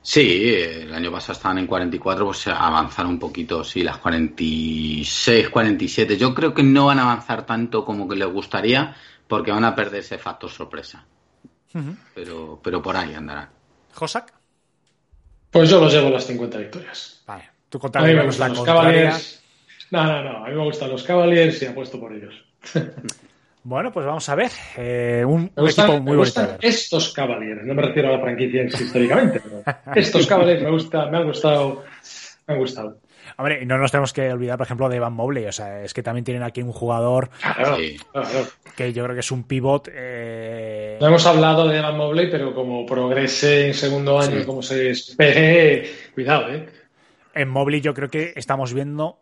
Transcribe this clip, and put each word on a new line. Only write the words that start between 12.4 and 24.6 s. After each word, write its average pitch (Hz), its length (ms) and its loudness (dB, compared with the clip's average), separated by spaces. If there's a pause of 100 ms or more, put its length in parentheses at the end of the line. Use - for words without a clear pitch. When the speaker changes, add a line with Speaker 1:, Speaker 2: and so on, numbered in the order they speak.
Speaker 1:
pero 87 180 -4
por 92 160 -6
ahí 78 160 -6
andarán. 73 360 -14 (440)
Speaker 2:
¿Josak? 226 400 -8 (1160)
Speaker 3:
Pues 160 180 6
yo 185 100 8
los 147 140 6
llevo 139 160 4
las 127 160 0
cincuenta 117 320 -6
victorias. - 680 -16
Speaker 2:
Vale, 101 160 -16 (260)
tú 139 80 -12
Speaker 3:
A 135 240 0
mí 160 120 8
me 151 100 6
Speaker 2:
contrarias - 20 4
Speaker 3:
gustan 131 160 0
Speaker 2:
la 127 80 2
Speaker 3:
los 123 80 -2
Speaker 2:
contraria. 165 440 6
Speaker 3:
Cavaliers. 160 420 0 (480)
No, 170 140 2
no, 147 180 -2
no, 113 220 -10
a 123 40 -10
mí 143 60 -8
me 156 80 -2
gustan 147 260 -6
los 127 140 -8
Cavaliers 170 580 4
y 139 60 -2
apuesto 123 320 -10
por 110 140 -14
ellos. 101 200 -16 (400)
<laughs> - 0 - (880)
Speaker 2:
Bueno, 143 280 -6
pues 147 160 -6
vamos 156 200 -6
a 143 60 -4
ver. 220 160 0 (260)